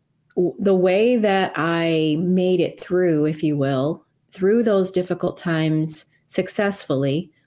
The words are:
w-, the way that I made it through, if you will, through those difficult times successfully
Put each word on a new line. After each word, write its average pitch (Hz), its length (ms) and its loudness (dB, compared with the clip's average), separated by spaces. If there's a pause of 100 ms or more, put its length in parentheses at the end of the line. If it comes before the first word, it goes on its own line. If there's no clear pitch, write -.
(340)
w-, 180 240 0
the 196 160 2
way 190 420 2
that 196 380 0
I 160 640 0
made 180 400 2
it - 220 -2
through, 170 460 0
if 156 180 -4
you 151 120 0
will, 139 480 -2 (280)
through 202 320 2
those 196 260 2
difficult 180 460 -4
times 160 680 -2 (200)
successfully 185 1040 -2 (160)